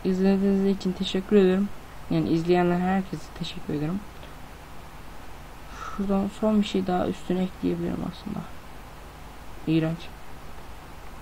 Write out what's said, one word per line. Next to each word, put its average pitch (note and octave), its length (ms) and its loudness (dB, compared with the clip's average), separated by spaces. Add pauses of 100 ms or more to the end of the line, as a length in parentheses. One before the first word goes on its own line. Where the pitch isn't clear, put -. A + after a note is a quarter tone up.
İzlediğiniz G3 720 4
için F#3+ 160 0
teşekkür F#3+ 440 2
ederim. F#3+ 320 8 (420)
Yani D#3+ 180 4
izleyenler, F3 500 4
herkese F#3 460 0 (140)
teşekkür E3 360 -4
ederim. D#3 260 0 (2000)
Şuradan G3 340 2 (100)
son G#3+ 220 6
bir G3+ 40 2
şey F#3 200 0
daha F#3 220 2
üstüne F#3 340 0
ekleyebilirim F3 680 -2
aslında. - 280 -8 (1300)
İğrenç. D#3+ 320 4 (1200)